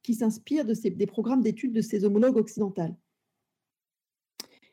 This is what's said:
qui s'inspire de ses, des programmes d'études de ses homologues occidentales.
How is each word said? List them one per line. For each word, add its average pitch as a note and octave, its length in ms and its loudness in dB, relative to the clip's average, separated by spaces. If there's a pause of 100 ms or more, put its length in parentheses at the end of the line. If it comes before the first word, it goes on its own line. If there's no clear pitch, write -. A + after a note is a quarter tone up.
qui A#3+ 120 -2
s'inspire A3+ 500 0
de A3 100 0
ses, - 160 -2
des F#3+ 160 -2
programmes A#3 340 0
d'études A3+ 320 0
de A3 100 0
ses G#3 220 -2
homologues A3+ 340 4
occidentales. G3 580 -2 (1800)